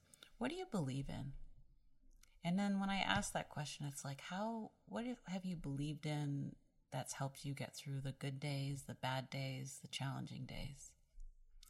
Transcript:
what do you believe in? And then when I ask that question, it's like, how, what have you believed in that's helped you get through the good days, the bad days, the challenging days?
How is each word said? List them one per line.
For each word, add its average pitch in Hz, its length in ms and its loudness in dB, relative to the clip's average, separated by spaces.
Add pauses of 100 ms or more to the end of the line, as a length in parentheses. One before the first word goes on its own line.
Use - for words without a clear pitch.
(380)
what 240 140 0
do 330 40 -2
you 370 120 -2
believe 139 420 2
in? - 220 -2 (1120)
And 175 160 6
then 202 200 6
when 196 100 4
I 196 100 4
ask 190 340 4
that - 160 0
question, 147 380 -2
it's 139 180 -4
like, 139 160 -2
how, 220 500 0 (160)
what 220 180 -2 (220)
have 185 180 0
you 185 100 0
believed 147 500 0
in 143 500 2 (360)
that's - 220 -2
helped 139 320 -2
you 143 80 0
get 139 200 -4
through 139 280 -2
the 135 100 0
good 139 260 -2
days, 139 460 0
the - 120 -6
bad 131 340 2
days, 135 520 -2
the - 60 -10
challenging 131 580 -2
days? - 460 -4 (800)